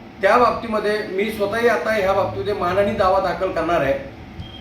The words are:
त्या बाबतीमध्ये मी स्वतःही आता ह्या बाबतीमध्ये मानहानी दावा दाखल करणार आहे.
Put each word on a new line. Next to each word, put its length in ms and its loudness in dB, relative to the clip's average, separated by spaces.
त्या 160 6
बाबतीमध्ये 720 0
मी 220 -2
स्वतःही 360 0
आता 240 0
ह्या 200 2
बाबतीमध्ये 420 -2
मानहानी 380 0
दावा 280 2
दाखल 300 -2
करणार 300 0
आहे. 140 0